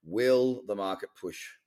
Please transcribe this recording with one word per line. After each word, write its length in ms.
Will 640
the 100
market 340
push 260